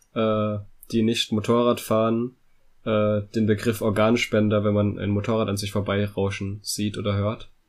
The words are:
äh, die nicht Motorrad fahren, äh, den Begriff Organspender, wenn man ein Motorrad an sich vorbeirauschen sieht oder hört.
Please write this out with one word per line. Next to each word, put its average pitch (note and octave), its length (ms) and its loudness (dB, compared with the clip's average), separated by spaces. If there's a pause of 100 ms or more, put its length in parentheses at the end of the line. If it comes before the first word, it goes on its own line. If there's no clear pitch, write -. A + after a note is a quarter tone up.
(140)
äh, G#2+ 440 0 (320)
die A2+ 120 2
nicht A#2 280 0
Motorrad A#2 500 2
fahren, A2+ 540 0 (500)
äh, G#2+ 380 0 (120)
den A2 120 2
Begriff G#2+ 340 0
Organspender, G#2+ 840 2
wenn G#2 100 2
man G#2 240 2
ein G2 120 -2
Motorrad G#2 380 0
an G2+ 80 -2
sich G2 160 -6
vorbeirauschen G2+ 880 -2
sieht G#2 360 -4
oder G#2 160 -2
hört. G#2 340 -2 (200)